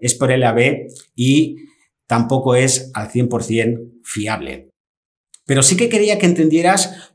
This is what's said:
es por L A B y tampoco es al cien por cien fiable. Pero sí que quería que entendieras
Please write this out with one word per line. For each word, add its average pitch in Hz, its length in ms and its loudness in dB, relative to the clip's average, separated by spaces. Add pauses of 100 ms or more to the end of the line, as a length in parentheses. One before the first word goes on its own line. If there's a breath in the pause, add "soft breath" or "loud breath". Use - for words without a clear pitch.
es 120 120 0
por 135 160 -2
L 127 160 2
A 113 60 2
B 120 360 2 (280 loud breath)
y 135 400 2 (500 loud breath)
tampoco 123 500 0
es 131 380 0
al 104 160 -10
cien 120 200 -2
por 117 140 -4
cien 113 600 -4
fiable. 107 640 -8 (800)
Pero 135 180 0
sí 180 120 2
que 233 140 0
quería 208 300 0
que 190 80 2
entendieras 170 880 0